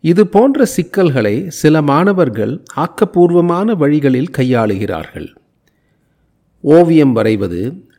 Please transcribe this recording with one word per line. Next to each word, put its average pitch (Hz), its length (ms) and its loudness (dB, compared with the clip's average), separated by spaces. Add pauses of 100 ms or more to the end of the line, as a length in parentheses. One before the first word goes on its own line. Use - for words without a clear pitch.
இது 175 260 2
போன்ற 262 380 2
சிக்கல்களை 151 840 -2
சில 156 320 2
மாணவர்கள் 143 800 0 (120)
ஆக்கப்பூர்வமான 175 1000 0
வழிகளில் 143 600 0
கையாளுகிறார்கள். 104 960 -4 (1300)
ஓவியம் 156 520 4
வரைவது, 110 760 -4 (100)